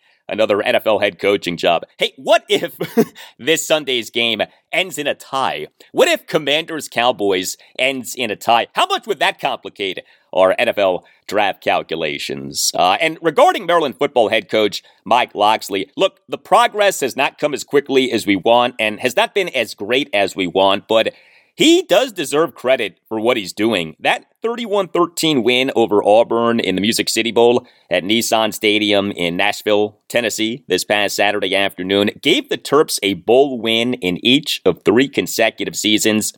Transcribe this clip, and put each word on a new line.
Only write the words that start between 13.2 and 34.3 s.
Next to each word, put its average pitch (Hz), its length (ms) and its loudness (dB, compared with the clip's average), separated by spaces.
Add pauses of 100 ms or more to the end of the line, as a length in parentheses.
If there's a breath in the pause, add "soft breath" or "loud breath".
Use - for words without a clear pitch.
regarding 247 440 2
Maryland 165 320 0
football 123 300 2
head 107 220 0
coach 107 320 0 (220 soft breath)
Mike 117 300 0
Locksley, 101 640 0
look, 185 320 -2
the 143 100 -8
progress 208 640 2
has 131 160 -4
not 143 220 -2
come 151 160 -2
as 113 100 -8
quickly 135 480 0
as 104 140 -2
we 101 100 2
want 120 420 2
and 104 220 -2
has 123 160 -4
not 226 160 0
been 185 180 -2
as 117 240 -4
great 123 380 -2
as 101 240 0
we 95 100 -2
want, 95 420 2
but 110 260 2 (400 soft breath)
he 330 280 4
does 233 300 -2
deserve 156 420 -2
credit 113 540 -2
for 110 100 -6
what 117 200 0
he's 92 160 -8
doing. 95 440 -2
That 160 280 -2 (160)
thirty-one 226 460 -4
thirteen 160 540 0
win 123 320 2
over 104 300 2
Auburn 117 560 2
in 92 140 -2
the 92 80 -2
Music 104 260 -2
City 113 240 -2
Bowl 120 340 4 (220 soft breath)
at 87 160 -2
Nissan 110 480 0
Stadium 104 600 0
in 87 260 -4
Nashville, 104 600 -2 (100)
Tennessee, 113 600 -4
this 90 160 0
past 104 320 -2
Saturday 101 400 0
afternoon 98 540 0 (100)
gave 233 300 0
the 175 80 -2
Terps - 440 0
a 98 120 0
bowl 123 440 2
win 113 360 -2
in 90 300 -2
each 139 420 2